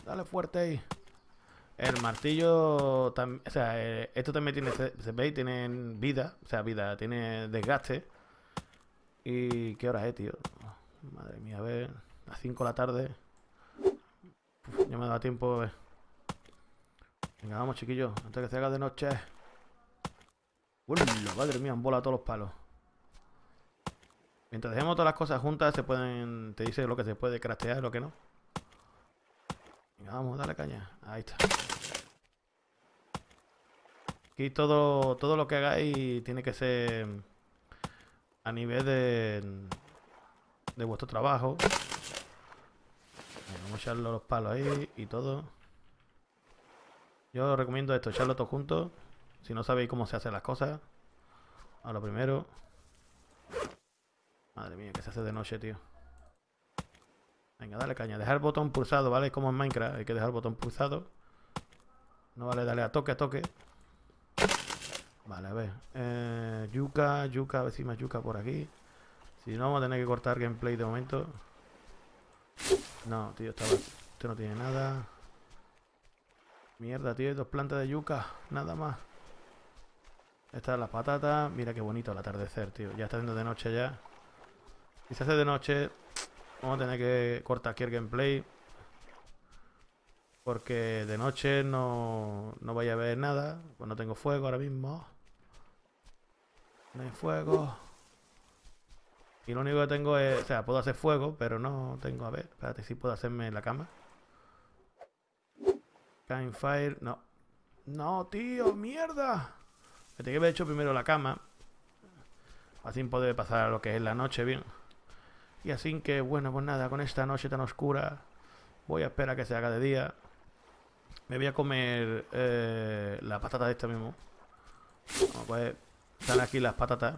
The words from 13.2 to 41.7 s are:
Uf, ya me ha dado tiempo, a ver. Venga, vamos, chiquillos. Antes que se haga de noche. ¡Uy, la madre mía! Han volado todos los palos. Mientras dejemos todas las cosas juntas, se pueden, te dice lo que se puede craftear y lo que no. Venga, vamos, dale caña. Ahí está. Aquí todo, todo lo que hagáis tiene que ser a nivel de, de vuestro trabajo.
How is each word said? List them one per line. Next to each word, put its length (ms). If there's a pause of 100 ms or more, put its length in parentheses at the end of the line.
Uf, 1080
ya 100
me 60
ha 40
dado 120
tiempo, 340
a 60
ver. 120 (1700)
Venga, 180
vamos, 180
chiquillos. 360 (120)
Antes 200
que 40
se 100
haga 120
de 80
noche. 300 (1800)
¡Uy, 120 (260)
la 100
madre 240
mía! 140
Han 100
volado 200
todos 160
los 80
palos. 240 (2000)
Mientras 240
dejemos 200
todas 120
las 120
cosas 220
juntas, 340
se 80
pueden, 720
te 100
dice 220
lo 100
que 80
se 100
puede 260
craftear 380
y 20
lo 100
que 100
no. 120 (1900)
Venga, 160
vamos, 240
dale 160
caña. 360 (120)
Ahí 180
está. 160 (3000)
Aquí 180
todo, 680
todo 180
lo 100
que 100
hagáis 680
tiene 180
que 120
ser 520 (1400)
a 80
nivel 340
de, 840 (1040)
de 100
vuestro 220
trabajo. 500 (1900)